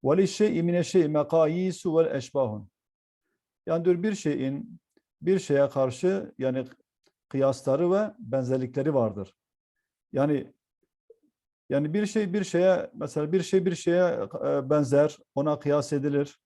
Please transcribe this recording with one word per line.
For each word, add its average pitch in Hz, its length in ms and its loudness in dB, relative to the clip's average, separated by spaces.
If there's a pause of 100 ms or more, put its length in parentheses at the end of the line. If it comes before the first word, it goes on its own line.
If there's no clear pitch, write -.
"Ve 139 140 2
li 190 100 4
şey'i 214 360 0
mine 175 200 0
şey'i 175 240 2
mekayisu 160 880 0
vel 165 180 2
eşbahun." 120 540 -4 (960)
Yani 165 200 -2
diyor, 175 180 2
bir 214 120 0
şeyin 139 640 -4 (420)
bir 185 180 2
şeye 139 300 2
karşı 139 680 -2
yani 127 280 -2 (640)
kıyasları 139 640 0
ve 208 280 0
benzerlikleri 131 760 -2
vardır. 104 400 -2 (760)
Yani, 143 420 -2 (1160)
yani 147 240 -2
bir 208 120 0
şey 202 280 -2
bir 202 100 0
şeye, 180 500 2
mesela 151 380 -4
bir 185 100 2
şey 180 240 2
bir 175 100 0
şeye, 170 520 0 (180)
e, 139 240 -2
benzer, 147 480 4 (180)
ona 147 240 -2
kıyas 143 340 0
edilir. 143 520 -2